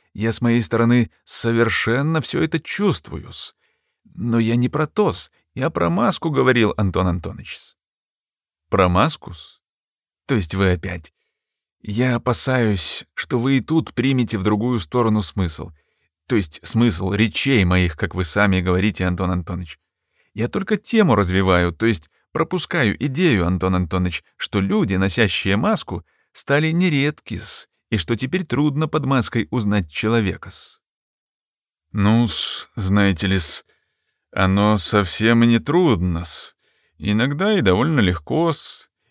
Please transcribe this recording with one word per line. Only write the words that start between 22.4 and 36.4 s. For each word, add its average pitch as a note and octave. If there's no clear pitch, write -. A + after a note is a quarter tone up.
идею, C3+
Антон F#2
Антоныч, F2+
что -
люди, G2
носящие F#2+
маску, C3+
стали D#3
нередки-с, D3+
и G#2+
что A#2
теперь C#3+
трудно D3
под D3
маской B2+
узнать G#2
человека-с". -
"Ну-с, G#2+
знаете G2
ли-с, -
оно G2+
совсем A2
и A#2
не A#2
трудно-с. F#2